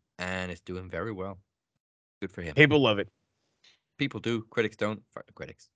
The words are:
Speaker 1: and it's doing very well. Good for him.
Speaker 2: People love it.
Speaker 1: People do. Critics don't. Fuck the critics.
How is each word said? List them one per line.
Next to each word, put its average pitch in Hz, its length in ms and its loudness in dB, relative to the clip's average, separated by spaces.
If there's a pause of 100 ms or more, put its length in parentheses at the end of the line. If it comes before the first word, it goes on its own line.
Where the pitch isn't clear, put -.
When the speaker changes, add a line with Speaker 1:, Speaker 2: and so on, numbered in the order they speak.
(180)
Speaker 1:
and 92 320 -6
it's 87 100 -10
doing 92 280 -10
very 90 240 -6
well. 95 260 -8 (800)
Good 95 120 -10
for 90 100 -12
him. 80 120 -8
Speaker 2:
People 147 260 8
love 110 180 4
it. 98 100 -2 (920)
Speaker 1:
People 139 220 -4
do. 113 300 -2
Critics 107 260 0
don't. 104 260 -2 (120)
Fuck - 120 -16
the - 60 -20
critics. - 440 -16